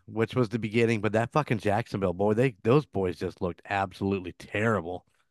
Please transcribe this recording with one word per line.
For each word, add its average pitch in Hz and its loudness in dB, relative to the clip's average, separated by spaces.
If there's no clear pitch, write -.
which 107 -2
was 127 2
the 110 -4
beginning, 110 2
but 104 0
that 113 0
fucking 135 0
Jacksonville 98 0
boy, 101 2
they, 123 2
those 139 4
boys 92 -2
just 90 -8
looked 87 -6
absolutely 98 -4
terrible 98 -2